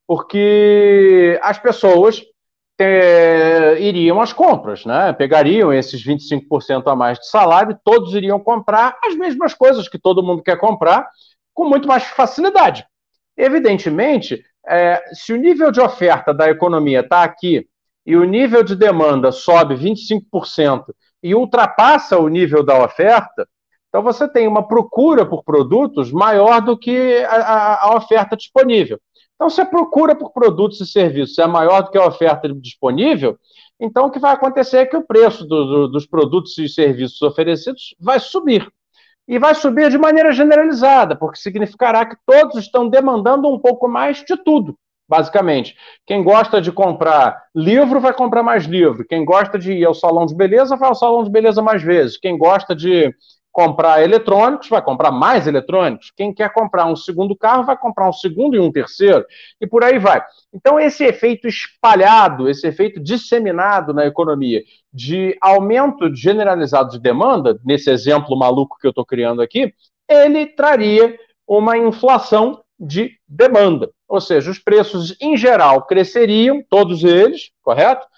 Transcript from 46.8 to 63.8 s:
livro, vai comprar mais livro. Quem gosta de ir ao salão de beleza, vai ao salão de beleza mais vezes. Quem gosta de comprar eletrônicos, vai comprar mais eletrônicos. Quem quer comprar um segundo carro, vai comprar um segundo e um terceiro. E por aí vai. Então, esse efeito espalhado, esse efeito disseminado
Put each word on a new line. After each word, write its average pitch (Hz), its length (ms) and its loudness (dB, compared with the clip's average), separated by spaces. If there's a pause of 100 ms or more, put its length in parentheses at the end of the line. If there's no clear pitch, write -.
livro, 240 460 2
vai 254 120 0
comprar 240 300 -2
mais 208 240 -2
livro. 156 420 0
Quem 165 160 -4
gosta 196 340 0
de 185 140 -8
ir 175 140 -2
ao 165 80 0
salão 165 320 0
de 151 80 -6
beleza, 226 420 0
vai 262 140 0
ao 247 40 0
salão 233 300 0
de 202 60 -8
beleza 220 320 0
mais 214 200 -2
vezes. 156 360 0
Quem 180 180 -6
gosta 180 400 0
de 160 380 0 (360)
comprar 160 540 2
eletrônicos, 220 640 0
vai 220 120 0
comprar 143 300 -2
mais 156 380 0
eletrônicos. 147 680 -4
Quem 202 160 -8
quer 208 200 -6
comprar 190 320 -2
um 165 100 -2
segundo 185 400 -6
carro, 233 300 0
vai 262 120 -2
comprar 196 320 -4
um 175 40 -2
segundo 214 420 -4
e 214 60 0
um 165 100 0
terceiro. 151 540 0 (360)
E 214 60 -8
por 233 160 0
aí 254 160 2
vai. 190 240 2 (300)
Então, 196 260 0
esse 294 240 0
efeito 240 460 -2
espalhado, 196 1000 2
esse 139 200 -4
efeito 202 320 -4
disseminado 196 920 -2